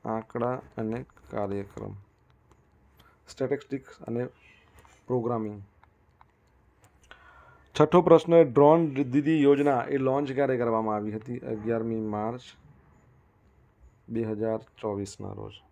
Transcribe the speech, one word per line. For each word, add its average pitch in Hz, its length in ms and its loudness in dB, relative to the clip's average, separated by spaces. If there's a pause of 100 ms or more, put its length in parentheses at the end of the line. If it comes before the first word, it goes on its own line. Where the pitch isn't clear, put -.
આંકડા 117 500 -6 (220)
અને 113 280 -8 (260)
કાર્યક્રમ, 101 640 -8 (1300)
સ્ટેટિસ્ટિક્સ 135 720 -8
અને 120 240 -6 (800)
પ્રોગ્રામિંગ. 113 560 -4 (2250)
છઠ્ઠો 175 220 6
પ્રશ્ન, 165 500 6
ડ્રોન 147 420 6
દીદી 143 480 0
યોજના 139 400 4
એ 139 160 -4
લોન્ચ 131 340 -2
ક્યારે 131 260 0
કરવામાં 113 380 -2
આવી 104 160 -6
હતી? 110 260 -10
અગિયારમી 113 600 -6
માર્ચ 107 400 -6 (1700)
બે 113 140 -4
હજાર 110 380 -4 (200)
ચોવીસના 101 520 -8
રોજ. 101 200 -14 (200)